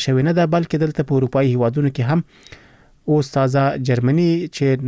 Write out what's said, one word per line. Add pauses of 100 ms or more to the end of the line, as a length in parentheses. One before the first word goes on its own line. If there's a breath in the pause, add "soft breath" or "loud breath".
شوې
نه
ده،
بلکې
دلته
په
اروپایي
هیوادونو
کې
هم (880 loud breath)
اوس
تازه (260)
جرمني (280)
چې